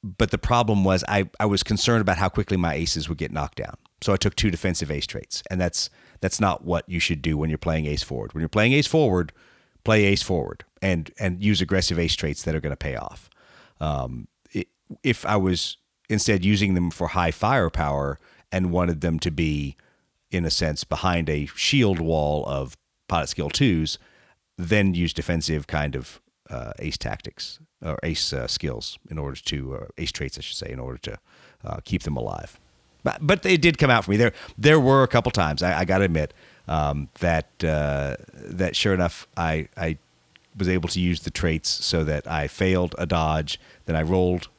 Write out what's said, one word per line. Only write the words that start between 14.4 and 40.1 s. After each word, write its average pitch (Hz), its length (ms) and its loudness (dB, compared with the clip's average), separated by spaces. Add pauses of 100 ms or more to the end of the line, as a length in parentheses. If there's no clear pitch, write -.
it, 95 160 -6 (340)
if - 240 -2
I 107 100 0
was 92 400 0 (320)
instead 104 360 2
using 98 300 4
them 87 180 2
for 82 160 -4
high 87 240 0
firepower 78 840 0 (340)
and 92 180 0
wanted 87 300 0
them 82 180 0
to 87 140 -2
be, 73 440 -2 (540)
in 87 140 -2
a 78 60 0
sense, 78 340 -2
behind 85 440 0
a 73 180 -2 (100)
shield 107 420 2
wall 76 480 0
of 67 300 -6 (320)
pilot 82 200 0
skill 73 220 -4
twos, 85 480 0 (580)
then 95 380 2
use 85 180 0
defensive 80 540 -2
kind 73 300 -4
of, - 240 -12 (280)
uh, 58 300 -10
ace 76 180 -6
tactics - 640 -10 (260)
or 80 200 -6
ace, - 280 -2
uh, 64 140 -4
skills - 540 -6 (100)
in 78 80 -8
order 69 220 -8
to, 67 340 -6
uh, - 120 -12 (120)
ace 82 140 -4
traits, - 260 -8
I - 40 -12
should - 140 -10
say, - 140 -8
in 64 80 -8
order 64 200 -10
to, 101 200 -12 (460)
uh, - 200 -8
keep - 200 -4
them 73 120 -4
alive. 50 440 -8 (420)
But, - 180 -2
but 185 240 0
it 185 160 4
did 170 180 4
come 135 120 6
out 113 140 6
for 98 80 0
me. 104 40 6
There, 117 160 6 (240)
there 151 220 8
were 135 240 8
a 123 60 4
couple 120 240 4
times, 76 280 2
I, 87 200 2
I 92 40 2
gotta 95 200 4
admit, 80 280 0 (360)
um, 73 400 0 (100)
that, 82 280 2 (180)
uh, 71 500 0 (180)
that 87 440 -4
sure 98 180 2
enough, 87 320 0 (100)
I, 80 300 -2 (100)
I 82 220 -4 (580)